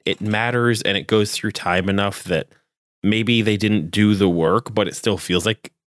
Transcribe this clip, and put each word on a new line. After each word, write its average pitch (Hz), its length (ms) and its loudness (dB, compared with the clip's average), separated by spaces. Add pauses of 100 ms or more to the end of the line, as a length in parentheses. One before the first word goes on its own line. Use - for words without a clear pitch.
it - 160 -2
matters, 117 600 0
and 98 160 -2
it - 100 -8
goes 107 240 2
through - 200 -4
time 90 360 -2
enough 98 380 -2
that 87 240 -2 (540)
maybe 110 380 2
they 104 160 0
didn't 101 340 0
do 104 240 4
the 98 140 4
work, 85 440 0
but 107 140 0
it - 80 -10
still 101 220 -2
feels 90 280 -2
like - 260 -4 (160)